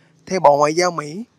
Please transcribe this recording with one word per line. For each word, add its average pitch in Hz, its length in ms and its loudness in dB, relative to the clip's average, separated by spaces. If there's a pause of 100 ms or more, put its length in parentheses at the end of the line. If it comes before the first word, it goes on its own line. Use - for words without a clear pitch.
(260)
Theo 185 140 -6
Bộ 143 160 6
Ngoại 147 180 0
giao 180 160 0
Mỹ, 160 340 -12 (140)